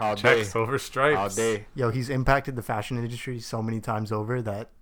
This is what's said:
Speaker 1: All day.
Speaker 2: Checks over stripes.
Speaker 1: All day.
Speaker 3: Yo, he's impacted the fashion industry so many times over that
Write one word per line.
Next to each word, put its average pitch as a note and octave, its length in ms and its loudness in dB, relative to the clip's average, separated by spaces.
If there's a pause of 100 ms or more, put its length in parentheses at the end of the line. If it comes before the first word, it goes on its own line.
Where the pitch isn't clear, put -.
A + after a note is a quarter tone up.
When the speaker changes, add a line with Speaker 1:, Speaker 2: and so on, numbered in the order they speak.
Speaker 1:
All G#2+ 100 2
day. G#2 60 -4
Speaker 2:
Checks A2+ 360 4
over A#2 200 2
stripes. C#3 400 2
Speaker 1:
All F#2+ 120 2
day. G#2+ 440 0
Speaker 3:
Yo, B2 160 0
he's A#2+ 200 -2
impacted C3+ 480 2
the A2+ 40 -4
fashion A2 360 -4
industry A#2+ 420 -6
so A2+ 220 -6
many A2 180 -2
times G#2+ 320 -2
over A2 300 -2
that G#2+ 280 -6 (120)